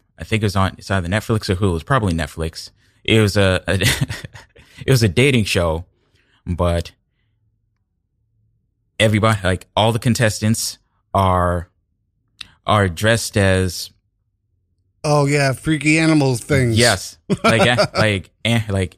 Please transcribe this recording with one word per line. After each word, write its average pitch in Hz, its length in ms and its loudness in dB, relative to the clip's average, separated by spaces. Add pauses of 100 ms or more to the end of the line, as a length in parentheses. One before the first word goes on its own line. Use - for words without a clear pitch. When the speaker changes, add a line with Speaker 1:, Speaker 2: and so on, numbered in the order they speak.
(180)
Speaker 1:
I - 60 -16
think 107 200 -2
it - 40 2
was 92 80 -4
on, 95 220 0
it's - 140 -14
either 92 160 -2
Netflix 107 420 -2
or 98 60 0
Hulu. 92 200 -2
It's 80 80 -8
probably 107 300 0
Netflix. 80 580 -8 (320)
It 110 180 4
was 104 160 0
a, 92 300 2
a 85 60 0
<laughs> - 1120 -6
it - 60 2
was 120 120 4
a 110 60 4
dating 123 360 2
show, 85 400 -2 (600)
but 85 460 -2 (2000)
everybody, 107 440 2
like, 92 320 -2
all 110 160 2
the 113 80 -2
contestants 113 760 -2 (360)
are, 90 560 0 (960)
are 101 240 2
dressed 110 480 -2
as 95 540 0 (1120)
Speaker 2:
Oh 147 240 2
yeah, 143 260 0
freaky 151 440 0
animals 147 440 2
things. 123 360 0
Speaker 1:
Yes, 117 400 0 (260)
like, 113 180 2
a-, 120 300 2
Speaker 2:
<laughs> - 60 -8
Speaker 1:
like, 104 340 -2 (140)
a-, 113 240 0
like 98 280 -4